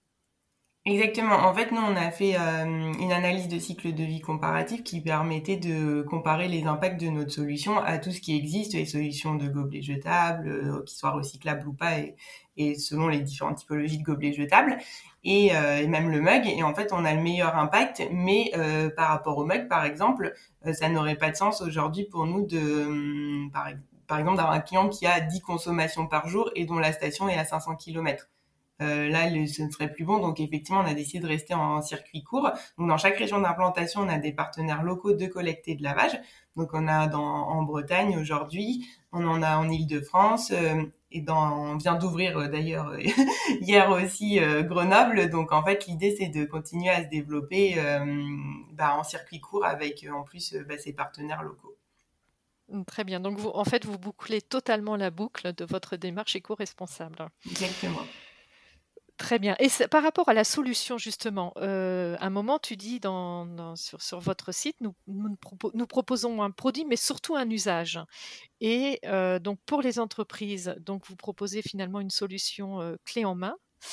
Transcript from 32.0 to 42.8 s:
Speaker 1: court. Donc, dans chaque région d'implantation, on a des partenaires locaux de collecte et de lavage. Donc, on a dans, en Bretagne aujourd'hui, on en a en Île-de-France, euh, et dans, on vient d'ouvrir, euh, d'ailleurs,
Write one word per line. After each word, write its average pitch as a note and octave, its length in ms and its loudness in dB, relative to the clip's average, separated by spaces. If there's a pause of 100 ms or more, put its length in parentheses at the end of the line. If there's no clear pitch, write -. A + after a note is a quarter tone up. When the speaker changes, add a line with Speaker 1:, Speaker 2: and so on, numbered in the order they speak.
Speaker 1:
court. C4+ 300 0 (260)
Donc, E3+ 100 0
dans D#3 120 4
chaque G3+ 180 4
région G3+ 240 0
d'implantation, F3+ 600 0
on F#3+ 60 0
a D#3+ 120 0
des D3+ 120 -2
partenaires D#3 520 -2
locaux F#3 300 2
de F3 120 0
collecte F3 420 -4
et E3 60 -2
de C#3+ 80 -8
lavage. F3+ 340 2 (400)
Donc, E3 180 -2
on D#3 140 0
a D#3 200 4
dans, D3 420 -2
en D#3 140 0
Bretagne E3+ 560 0
aujourd'hui, D#3 680 -2 (240)
on F3 160 0
en E3 140 2
a D#3 160 4
en D#3+ 100 2
Île-de-France, D#3+ 840 2
euh, D#3+ 320 2 (260)
et D#3+ 120 -6
dans, D3 500 0
on D3+ 60 -2
vient E3+ 180 2
d'ouvrir, E3+ 420 0
euh, D3 120 -2
d'ailleurs, D#3 400 -2